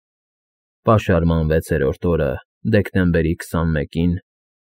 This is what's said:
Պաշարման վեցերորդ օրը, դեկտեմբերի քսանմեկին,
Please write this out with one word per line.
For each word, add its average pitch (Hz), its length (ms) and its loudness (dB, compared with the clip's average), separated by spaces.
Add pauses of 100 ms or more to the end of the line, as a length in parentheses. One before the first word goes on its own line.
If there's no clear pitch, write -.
(840)
Պաշարման 85 640 2
վեցերորդ 76 580 -2
օրը, 78 280 0 (300)
դեկտեմբերի 90 720 0
քսանմեկին, 82 800 -2 (480)